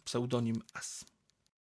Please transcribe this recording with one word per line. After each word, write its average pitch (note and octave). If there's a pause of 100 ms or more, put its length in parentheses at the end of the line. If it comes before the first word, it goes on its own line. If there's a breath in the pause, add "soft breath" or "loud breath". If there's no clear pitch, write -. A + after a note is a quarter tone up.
pseudonim A#2+ (120)
As. - (600)